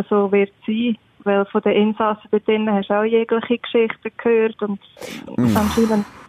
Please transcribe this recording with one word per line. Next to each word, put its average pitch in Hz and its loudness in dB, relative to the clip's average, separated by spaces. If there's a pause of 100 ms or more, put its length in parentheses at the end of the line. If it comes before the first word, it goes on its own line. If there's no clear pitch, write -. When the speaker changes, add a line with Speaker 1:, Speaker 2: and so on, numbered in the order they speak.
Speaker 1:
so 202 2
wird 202 2 (160)
sein. 220 -2 (260)
Weil 202 2
von - -2
den 208 2 (180)
Insassen 214 -4
dort 214 0
drinnen 214 0
hast 196 -2
du 202 0
auch 214 0
jegliche 226 0
Geschichten - -2
gehört 226 0
und 202 -6 (580)
Speaker 2:
Mhm. 240 2
Speaker 1:
anscheinend, 214 2 (240)